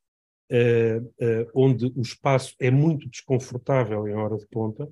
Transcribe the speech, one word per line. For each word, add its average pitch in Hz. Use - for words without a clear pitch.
eh, 117
eh, 117
onde 131
o 131
espaço 135
é 127
muito 143
desconfortável 113
em 104
hora 107
de 104
ponta, 110